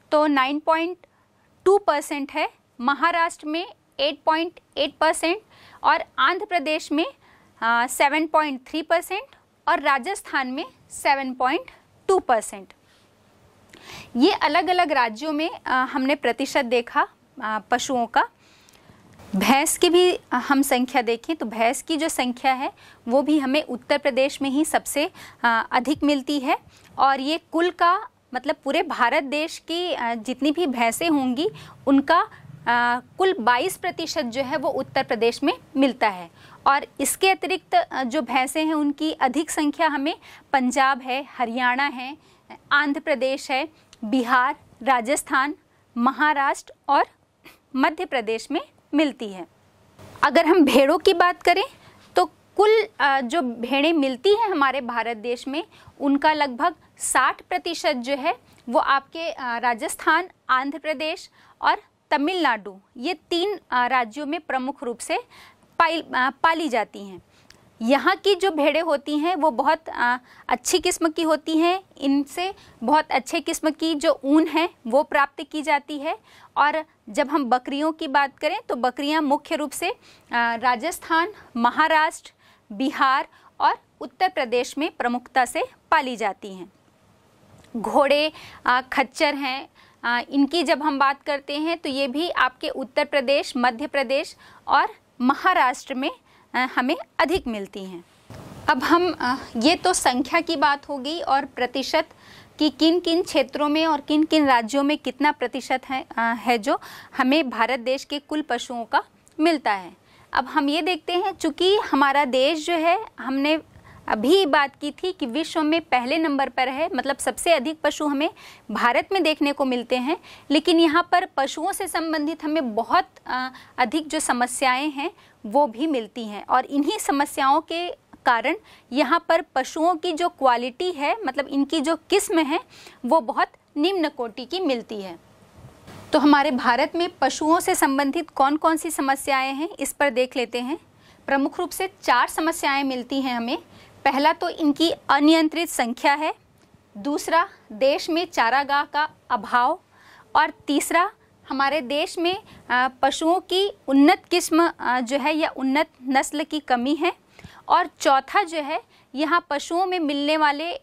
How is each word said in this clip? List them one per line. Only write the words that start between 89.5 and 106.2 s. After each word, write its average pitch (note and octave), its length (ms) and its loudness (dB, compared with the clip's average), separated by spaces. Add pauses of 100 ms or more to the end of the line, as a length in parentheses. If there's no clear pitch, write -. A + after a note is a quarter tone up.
अ, A#3+ 260 -2
इनकी C#4+ 340 2
जब C#4+ 200 0
हम C#4+ 160 0
बात C#4 240 0
करते C#4+ 340 -4
हैं E4 200 -2
तो D#4+ 120 -8
ये C#4 180 -2
भी D4 220 -4
आपके - 400 -2
उत्तर C#4+ 360 -4
प्रदेश, C#4 520 0
मध्य B3 300 0
प्रदेश C4+ 480 -2 (320)
और D#4+ 200 2 (340)
महाराष्ट्र C#4 720 0
में, C4 180 -4 (420)
अ, A#3 40 -6
हमें B3+ 380 0 (240)
अधिक E4 280 0
मिलती G3+ 360 -8
हैं। F3+ 220 -14 (640)
अब D4+ 140 0
हम, F4 380 2
अ, B3 140 -2 (220)
ये C#4+ 180 4
तो F4+ 180 2
संख्या C#4 480 0
की E4 140 -4
बात C#4+ 340 0
हो C#4+ 80 -6
गई D4 240 -8
और C#4 240 0
प्रतिशत C4+ 640 -2 (500)
कि D4+ 100 4
किन E4 300 2
किन F4 240 0
क्षेत्रों D4 460 0
में D#4 160 0
और D4 160 0
किन D4+ 220 2
किन D#4 240 4
राज्यों B3+ 360 2
में D4 140 0
कितना D4 340 0
प्रतिशत C4 580 -4
है, C4 160 -6 (120)
अ, A3+ 40 -2